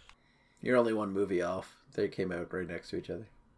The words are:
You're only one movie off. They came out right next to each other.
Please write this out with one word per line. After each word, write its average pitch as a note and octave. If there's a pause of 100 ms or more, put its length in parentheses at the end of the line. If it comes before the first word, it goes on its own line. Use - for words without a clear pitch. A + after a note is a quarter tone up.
(600)
You're B2
only A#2
one G#2+
movie F#2+
off. F2+ (180)
They G#2
came F#2
out E2+
right F2+
next E2+
to F#2+
each F2+
other. G2+ (300)